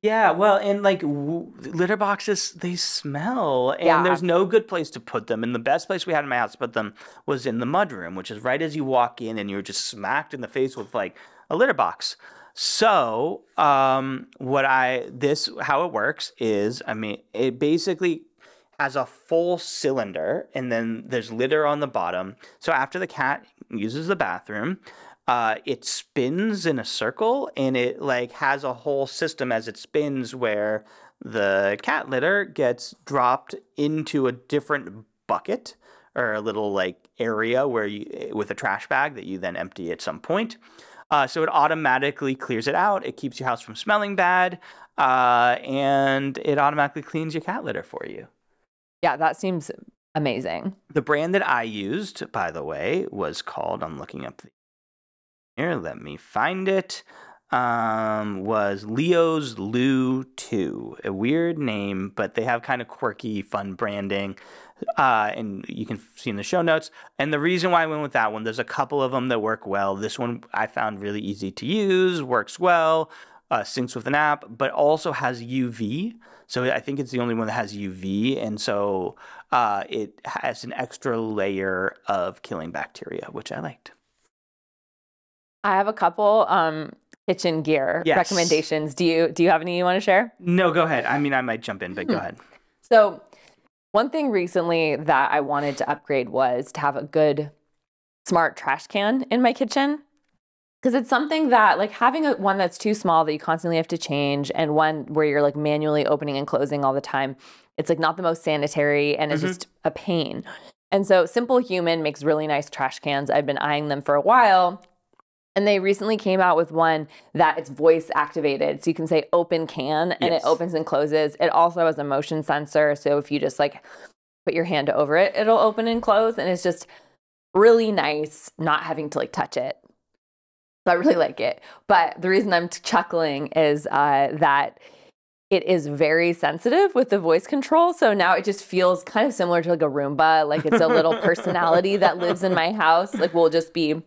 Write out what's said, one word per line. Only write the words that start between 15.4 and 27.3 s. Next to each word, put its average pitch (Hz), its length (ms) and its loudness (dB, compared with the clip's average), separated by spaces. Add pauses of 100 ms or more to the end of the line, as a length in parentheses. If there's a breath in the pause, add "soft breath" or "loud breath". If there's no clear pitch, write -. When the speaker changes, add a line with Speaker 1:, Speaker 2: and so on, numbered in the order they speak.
Speaker 1:
how 147 240 0
it 170 80 -6
works 117 460 -4
is, 110 480 0
I 110 80 -4
mean, 110 240 -8 (160)
it 127 240 -2
basically 165 640 0 (560 soft breath)
has 139 180 -2
a 131 80 -2
full 170 540 -2
cylinder, 110 960 -4
and 127 180 -4
then 113 360 -4
there's 117 220 -4
litter 135 360 0
on 147 140 0
the 139 60 -4
bottom. 92 500 -4 (220 loud breath)
So - 140 -4
after 135 260 -2
the 185 80 -4
cat 139 380 -4 (240)
uses 117 400 -6
the 190 80 0
bathroom, 107 640 -6 (500 loud breath)
uh, 113 360 2
it 135 200 -6
spins 175 840 -2
in 147 120 0
a 113 60 -6
circle, 226 720 -2